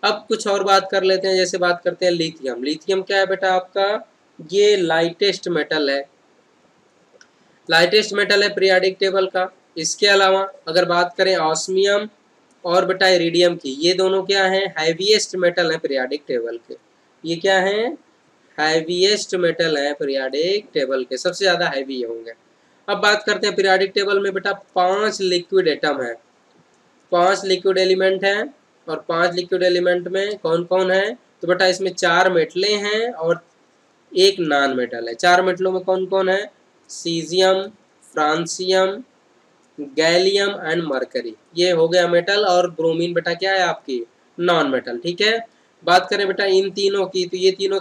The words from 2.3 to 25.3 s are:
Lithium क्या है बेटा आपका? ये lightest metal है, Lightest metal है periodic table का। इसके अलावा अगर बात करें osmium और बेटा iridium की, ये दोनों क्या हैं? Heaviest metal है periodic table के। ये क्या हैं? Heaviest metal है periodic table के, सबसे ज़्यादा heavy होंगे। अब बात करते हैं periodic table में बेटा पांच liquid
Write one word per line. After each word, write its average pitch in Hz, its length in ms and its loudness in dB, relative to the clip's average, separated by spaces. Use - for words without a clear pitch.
Lithium 156 400 -2
क्या 196 160 -2
है 190 80 2
बेटा 190 280 0
आपका? 196 520 -2
ये 208 260 4
lightest 170 720 0
metal 151 420 -2
है, 139 100 -2
Lightest 175 440 2
metal 202 300 2
है 208 80 2
periodic 190 500 2
table 190 260 0
का। 185 220 -2
इसके 165 280 -2
अलावा 196 360 4
अगर 175 180 2
बात 170 320 0
करें 190 180 2
osmium 190 720 0
और 175 220 2
बेटा 185 240 0
iridium 175 460 2
की, 135 220 -10
ये 175 160 2
दोनों 185 300 0
क्या 196 220 0
हैं? 190 200 0
Heaviest 185 580 -2
metal 175 360 0
है 156 60 -4
periodic 139 500 -4
table 117 300 -6
के। 127 80 -16
ये 165 140 -4
क्या 190 220 2
हैं? 214 360 -2
Heaviest 175 760 0
metal 165 420 0
है 143 160 -2
periodic 143 800 -2
table 131 300 -2
के, 131 140 -8
सबसे 180 260 -4
ज़्यादा 170 240 0
heavy 135 340 -6
होंगे। 117 460 -12
अब 202 100 -2
बात 208 240 2
करते 208 240 -2
हैं 196 100 -2
periodic 190 380 2
table 202 260 0
में 196 140 -4
बेटा 196 180 -4
पांच 202 480 0
liquid 180 460 0